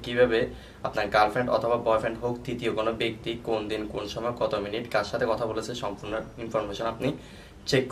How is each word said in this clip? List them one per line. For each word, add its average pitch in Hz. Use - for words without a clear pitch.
কীভাবে 120
আপনার 107
গার্লফ্রেন্ড 107
অথবা 117
বয়ফ্রেন্ড 113
হোক 120
তৃতীয় 113
কোনো 113
ব্যক্তি 113
কোন 110
দিন 107
কোন 104
সময় 117
কত 107
মিনিট 110
কার 107
সাথে 120
কথা 110
বলেছে 110
সম্পূর্ণ 104
ইনফরমেশন 110
আপনি 120
চেক 131